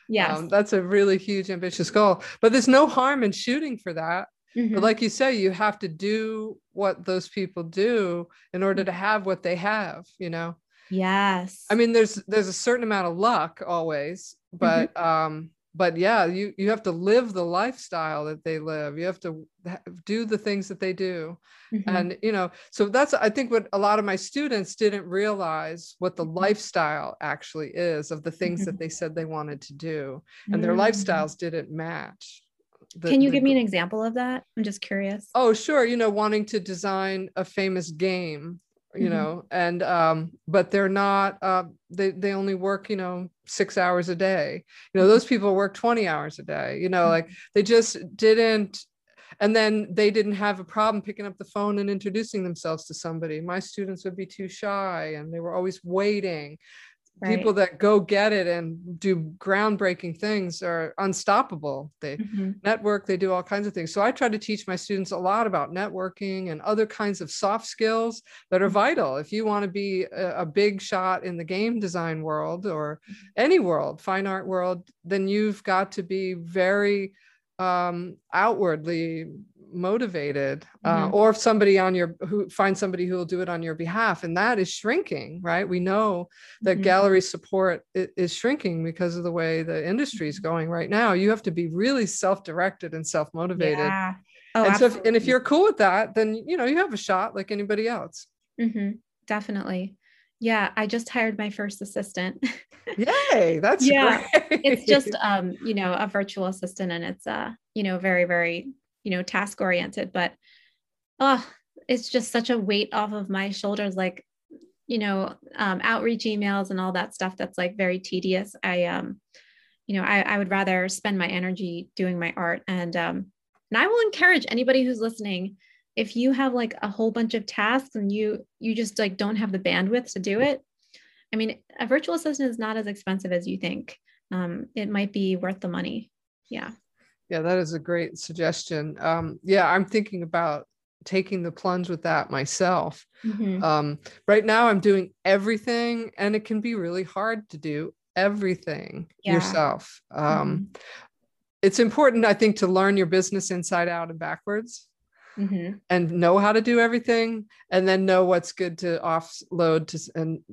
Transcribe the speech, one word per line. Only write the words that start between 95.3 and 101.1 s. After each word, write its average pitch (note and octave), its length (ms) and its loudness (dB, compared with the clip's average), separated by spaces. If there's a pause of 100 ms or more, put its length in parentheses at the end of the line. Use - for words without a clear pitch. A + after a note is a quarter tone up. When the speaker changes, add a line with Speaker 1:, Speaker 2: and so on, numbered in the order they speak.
Speaker 2:
cool D4 220 4
with G#4 140 4
that, G3 380 4
then, A3 200 2 (120)
you F4 100 0
know, B3+ 80 0
you C#4+ 120 2
have F4+ 160 0
a G#3 40 -4
shot G3+ 380 0
like G3 160 -6
anybody G#3 360 -2
else. G#3+ 400 -8 (340)
Speaker 1:
Mm-hmm. G#3+ 300 0 (360)
Definitely. G3+ 680 -4 (440)
Yeah. A3 360 0
I G#3+ 120 0
just A#3 220 -4
hired A3 280 -2